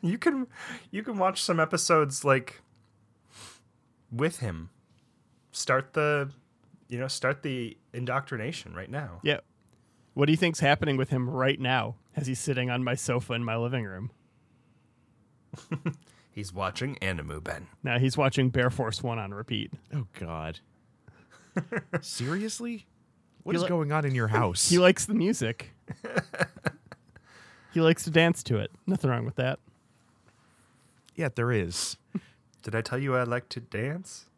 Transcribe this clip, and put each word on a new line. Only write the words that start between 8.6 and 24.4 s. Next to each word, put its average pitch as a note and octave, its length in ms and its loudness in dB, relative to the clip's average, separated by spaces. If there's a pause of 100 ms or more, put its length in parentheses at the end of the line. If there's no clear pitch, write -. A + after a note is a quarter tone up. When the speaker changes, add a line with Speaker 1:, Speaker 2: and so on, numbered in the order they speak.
Speaker 1:
right F#2 160 -10
now. A#2 320 -10
Speaker 2:
Yeah. D3 160 0 (760)
What C#3 120 4
do D3+ 60 6
you D#3+ 40 6
think's E3 240 2
happening C#3+ 360 4
with C3 140 0
him B2+ 200 0
right C3+ 280 0
now B2 360 0 (220)
as C#3 100 -4
he's B2+ 140 -4
sitting B2+ 280 -2
on B2 160 -2
my B2 100 2
sofa B2 400 -2
in A#2 100 -2
my A2+ 120 -2
living A#2+ 280 -2
room? F#2+ 260 -8 (1600)
Speaker 1:
<laughs> D3+ 240 -4 (380)
He's G2 200 -10
watching G2 500 -4
Animu, D#2 400 -4
Ben. D2+ 240 -8 (160)
Speaker 2:
No, B2 160 0
he's C3 180 4
watching C3+ 340 4
Bear B2 200 2
Force A2+ 320 -4
One A#2 160 -4
on G2+ 160 -8
repeat. G#2+ 380 -6 (220)
Speaker 3:
Oh, B2+ 120 -4 (140)
God. E2 400 -8 (800)
<laughs> - 600 -6
Seriously? G#3+ 840 -6 (560)
What F3+ 120 -2
Speaker 2:
He - 20 2
Speaker 3:
is E3+ 60 2
Speaker 2:
li-, F3+ 60 0
Speaker 3:
going D#3+ 220 0
on D3+ 140 2
in C3+ 100 2
your A#2 140 2
Speaker 2:
<laughs> A2 100 4
Speaker 3:
house? F#2 300 2